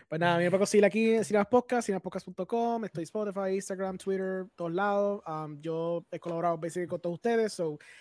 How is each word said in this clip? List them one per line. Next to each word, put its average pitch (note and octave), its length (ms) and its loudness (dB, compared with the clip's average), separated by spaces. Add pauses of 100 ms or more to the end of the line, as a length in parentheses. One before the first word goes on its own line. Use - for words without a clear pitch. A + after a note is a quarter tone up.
Pues D#3+ 120 -4
nada, F3 160 4
a - 40 4
mí F3 40 4
me F3 60 4
pueden F#3+ 120 4
conseguir G#3 220 6
aquí A3 300 6
en A3 100 4
Cinemas G3+ 240 2
Podcast, B3 380 2
cinemas F#3+ 160 -2
podcast F#3 240 -8
punto F#3 200 -8
com. A#3 380 -2
Estoy F3 200 -6
Spotify, G3 520 -4
Instagram, F#3+ 420 -4
Twitter, F#3+ 480 -4 (100)
todos E3+ 180 -4
lados. G3+ 520 0
Um, D#3 360 -8
yo E3 500 -4
he E3 80 -8
colaborado E3+ 380 -2
basically E3+ 280 -4
con E3 140 -6
todos F3 140 -4
ustedes. A3+ 400 0
So, D#3 260 -4 (220)